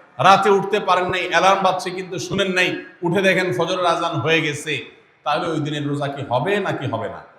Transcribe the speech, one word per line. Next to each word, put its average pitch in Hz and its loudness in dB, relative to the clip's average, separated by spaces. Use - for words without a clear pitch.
রাতে 190 6
উঠতে 196 2
পারেন 180 0
নাই, 180 -2
অ্যালার্ম 185 4
বাজছে 185 0
কিন্তু 180 -8
শুনেন 196 -2
নাই, 180 0
উঠে 175 0
দেখেন 185 2
ফজরের 180 -2
আজান 170 0
হয়ে 156 0
গেছে, 147 -6
তাহলে 156 -2
ওই 160 -2
দিনের 147 -4
রোজা 143 -4
কি 135 -8
হবে 175 0
নাকি 156 -4
হবে 104 -6
না? 82 -14